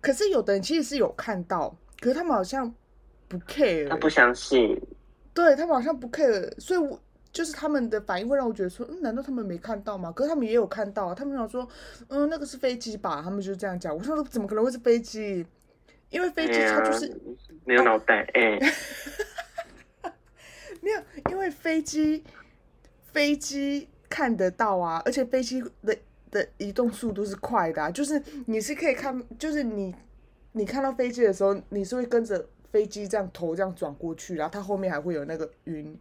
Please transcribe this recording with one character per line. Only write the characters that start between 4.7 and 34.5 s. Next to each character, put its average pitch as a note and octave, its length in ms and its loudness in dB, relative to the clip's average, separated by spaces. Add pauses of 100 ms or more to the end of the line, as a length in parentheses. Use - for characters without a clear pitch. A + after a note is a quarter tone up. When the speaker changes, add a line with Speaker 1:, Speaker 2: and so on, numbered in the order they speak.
Speaker 1:
对， E4 220 8
他 D#4+ 100 -2
们 E4 80 4
好 B3+ 80 2
像 C#4+ 160 0
不 B3 120 -10
care， A#3 380 2 (120)
所 F4+ 160 -2
以 - 20 2
我， C#4+ 220 -2 (320)
就 E4+ 120 -2
是 D#4+ 80 -8
他 - 160 -6
们 C4 220 0
的 G#3+ 120 -2
反 F#3 180 -2
应 A3+ 80 -4
会 C#4 80 4
让 C4 100 2
我 A3+ 60 0
觉 G3+ 100 -4
得 F3+ 80 0
说 A#3+ 220 -10
，“嗯， F4+ 100 -8
难 A#3 100 -2
道 B3 80 -4
他 C4+ 120 -8
们 A#3+ 120 -4
没 F3 140 -6
看 G#3 240 -8
到 G3+ 160 -6
吗？” E3+ 160 -6
可 A#3+ 80 -2
是 D4 60 2
他 D#4+ 80 0
们 B3 100 0
也 G#3+ 60 -2
有 A3+ 140 6
看 G3+ 260 -4
到 D4 140 -2
啊， F3 80 -4
他 C4+ 100 -10
们 C#4 120 -4
想 A3+ 120 -4
说 B3 180 -6 (420)
，“嗯， C#4+ 200 0
那 D#4+ 100 -2
个 C#4+ 80 -6
是 C#4 100 -14
飞 B3+ 200 0
机 A#3 200 -8
吧？” E3 280 -4
他 F3+ 60 -4
们 G3+ 100 -2
就 F#3+ 160 -4
这 G3 100 -4
样 F#3 140 -4
讲。 D#3 160 -4
我 E3 40 -6
说 D4 300 -2
：“怎 A#3 100 -2
么 G3+ 60 -2
可 G#3 80 -4
能 G#3+ 100 2
会 C4 60 2
是 B3 80 -8
飞 A#3 220 4
机？” G#3 440 -4 (680)
因 F4 120 -2
为 F4+ 80 0
飞 D#4+ 160 -2
机 A#3 200 2
它 D4+ 160 4
就 C#4 100 2
是 - 140 0
Speaker 2:
哎 - 20 -6
呀， - 60 -10 (500)
没 B2 100 2
有 B2 80 10
脑 A2+ 160 6
袋， G#2+ 240 4
Speaker 1:
哦。 - 120 -6
Speaker 2:
哎。 A2 260 4
Speaker 1:
<laughs> C#4+ 100 4 (2000)
没 G4+ 120 0
有， G4+ 100 -2 (280)
因 F4+ 60 -4
为 F#4+ 140 -2
飞 D#4+ 320 -2
机， D#4 400 0 (800)
飞 D4 340 2
机 C#4+ 520 -4 (200)
看 B3+ 260 0
得 F#3 140 2
到 F#3+ 300 0
啊， E3 260 -2
而 A#3 60 0
且 C4 140 0
飞 C4 180 0
机 B3+ 180 -4 (240)
的 G#3+ 100 2 (360)
的 G3+ 160 0 (100)
移 G3+ 160 -6
动 A#3+ 180 2
速 A3 220 -4
度 G3+ 120 -2
是 G3+ 120 -6
快 F#3 360 0
的 D#3+ 100 -2
啊， D3+ 80 -2
就 C4+ 140 -2
是 D4 180 0 (240)
你 A3 140 0
是 C#4 140 -4
可 D4+ 160 0
以 C4 40 4
看， C4 280 -4 (160)
就 D#4 120 -4
是 D4 120 0
你， G3+ 320 -4 (580)
你 G#3+ 120 -2
看 A#3+ 180 -2
到 C4+ 100 0
飞 B3+ 180 0
机 A#3+ 120 0
的 G#3 100 8
时 F#3 100 0
候， G3 160 4 (120)
你 G3+ 140 -2
是 G#3+ 120 -4
会 B3 80 0
跟 A#3+ 200 2
着 G3+ 220 -4 (240)
飞 G#3+ 160 4
机 G3+ 220 -10
这 G#3+ 80 -2
样 F#3+ 160 -2
头 E3+ 240 -4
这 F#3+ 60 0
样 F#3 120 -2
转 D#3 200 -6
过 E3 200 -8
去， E3+ 220 -8
然 D3+ 100 -2
后 D#3+ 60 -6